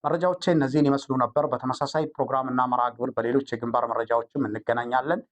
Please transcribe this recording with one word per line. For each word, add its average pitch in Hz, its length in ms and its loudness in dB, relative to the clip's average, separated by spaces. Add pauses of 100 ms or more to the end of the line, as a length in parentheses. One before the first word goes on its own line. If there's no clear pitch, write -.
መረጃዎቼ 170 460 0
እነዚህን 147 380 4
ይመስሉ 139 300 0
ነበር። 127 300 2
በተመሳሳይ 131 640 -2
ፕሮግራም 131 380 -2
እና 127 180 -2
መርሃ 123 240 0
ግብር 120 220 -6
በሌሎች 120 380 0
የግንባር 120 380 -2
መረጃዎችም 117 580 -2
እንገናኛለን። 120 720 -2 (120)